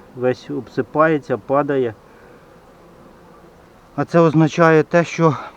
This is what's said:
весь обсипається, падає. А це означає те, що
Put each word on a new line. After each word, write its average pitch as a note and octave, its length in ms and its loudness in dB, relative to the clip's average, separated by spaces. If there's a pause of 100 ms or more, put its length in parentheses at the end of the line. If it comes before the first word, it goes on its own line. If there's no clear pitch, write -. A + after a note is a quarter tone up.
(160)
весь B2+ 340 -4
обсипається, C#3+ 880 -4
падає. C3+ 560 -4 (2000)
А C#3+ 100 -4
це E3+ 140 0
означає D#3+ 640 4
те, E3+ 200 0
що D#3 340 -2 (200)